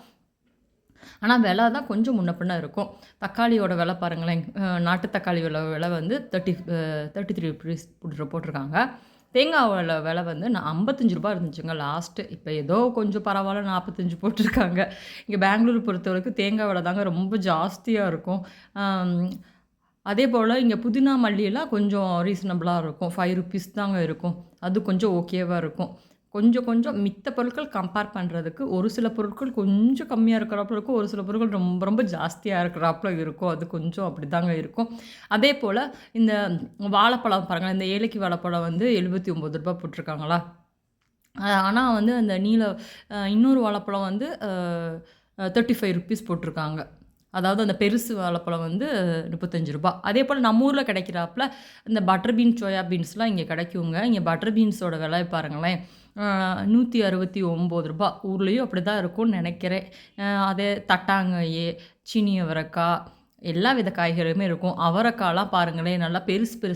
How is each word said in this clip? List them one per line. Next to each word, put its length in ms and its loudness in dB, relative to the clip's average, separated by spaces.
ஆனா 160 4
விலை 360 4
தான் 160 -4
கொஞ்சம் 400 0
முன்ன 40 0
பின்ன 260 -2
இருக்கும். 320 -6
தக்காளியோட 500 2
விலை 180 0
பாருங்களேன். 640 -2
அ, 220 0
நாட்டு 280 2
தக்காளி 340 0
விலை, 240 -2
விலை 240 -2
வந்து 420 -2
தேர்ட்டி, 400 -4
அ, 420 -4
தேர்ட்டி 200 -4
த்ரீ 160 -2
ருப்பீஸ் 520 -8
போட்டு-, 300 -8
போட்டிருக்காங்க. 580 -2
தேங்காவோட 680 2
விலை 220 -2
வந்து 260 -4
நான் 280 -2
ஐம்பத்தஞ்சு 360 2
ரூபாய் 220 -2
இருந்துச்சுங்க 480 -6
லாஸ்ட்டு. 480 -6
இப்ப 220 -10
ஏதோ 400 2
கொஞ்சம் 300 -2
பரவாயில்ல, 400 -2
நாற்பத்தஞ்சு 580 -2
போட்டிருக்காங்க. 680 2
இங்க 220 2
பெங்களூர் 360 4
பொறுத்தவரைக்கும் 500 -2
தேங்காய் 340 0
விலை 140 0
தாங்க 220 0
ரொம்ப 340 0
ஜாஸ்தியா 680 0
இருக்கும். 380 -4
அம், 840 -2
அதே 260 2
போல 320 4
இங்க 160 4
புதினா 480 2
மல்லியெல்லாம் 460 0
கொஞ்சம் 540 0
ரீசனபிளா 540 0
இருக்கும். 380 -4
ஃபைவ் 180 0
ருப்பீஸ் 400 -4
தாங்க 300 0
இருக்கும். 420 -4
அது 220 0
கொஞ்சம் 320 2
ஓகேவா 440 0
இருக்கும். 400 -4
கொஞ்சம் 340 4
கொஞ்சம் 420 0
மித்த 240 -4
பொருட்கள் 380 -4
கம்பேர் 460 -4
பண்றதுக்கு 560 -4
ஒரு 200 2
சில 200 0
பொருட்கள் 440 -4
கொஞ்சம் 540 4
கம்மியா 300 4
இருக்கிறாப்புல 340 -2
இருக்கும். 240 -2
ஒரு 120 2
சில 140 -6
பொருட்கள் 280 0
ரொம்ப 360 0
ரொம்ப 180 4
ஜாஸ்தியா 540 -4
இருக்கிறாப்புல 600 0
இருக்கும். 300 -4
அது 180 -4
கொஞ்சம் 480 -6
அப்படிதாங்க 340 0
இருக்கும். 400 -2
அதே 300 4
போல 380 -2
இந்த 480 2
வாழைப்பழம் 720 4
பாருங்களேன். 320 -2
இந்த 60 -2
ஏலக்கி 320 -2
வாழைப்பழம் 440 -2
வந்து 280 0
எழுபத்தி 440 0
ஒன்பது 240 -4
ரூபாய் 240 -4
போட்டிருக்காங்களா? 600 -4
அ, 120 2
ஆனா 400 4
வந்து 220 4
அந்த 220 2
நீல, 420 2
அ, 180 -2
இன்னொரு 320 6
வாழைப்பழம் 400 0
வந்து, 400 -4
அ, 60 -4
அ, 60 -4
தேர்ட்டி 340 2
ஃபைவ் 200 0
ருப்பீஸ் 280 -4
போட்டிருக்காங்க. 600 -4
அதாவது 300 2
அந்த 180 2
பெருசு 340 2
வாழைப்பழம் 460 -2
வந்து 280 -2
முப்பத்தஞ்சு 420 -4
ரூபாய். 300 0
அதே 240 2
போல 140 0
நம்ம 240 6
ஊர்ல 180 4
கிடைக்கிறாப்புல 680 -2
இந்த 160 0
பட்டர் 340 4
பீன், 240 6
சோயா 280 -2
பீன்ஸ்லாம் 360 -2
இங்க 320 0
கிடைக்குங்க. 460 -2
இங்க 200 2
பட்டர் 320 0
பீன்ஸோட 460 2
விலை 240 0
பாருங்களேன். 560 -2
அ, 60 -6
நூத்தி 340 4
அறுபத்தி 400 0
ஒன்பது 460 0
ரூபாய். 360 -2
ஊர்லயும் 440 0
அப்படிதான் 300 -2
இருக்கும்னு 380 0
நினைக்கிறேன். 560 -4
அ, 40 -6
அதே 640 0
தட்டாங்காய், 920 0
சீனி 400 0
அவரைக்காய், 600 0
எல்லா 300 2
வித 240 0
காய்கறியுமே 460 0
இருக்கும். 380 0
அவரைக்காலாம் 720 2
பாருங்களேன், 500 0
நல்லா 260 -2
பெருசு 360 -2
பெருசா 140 -2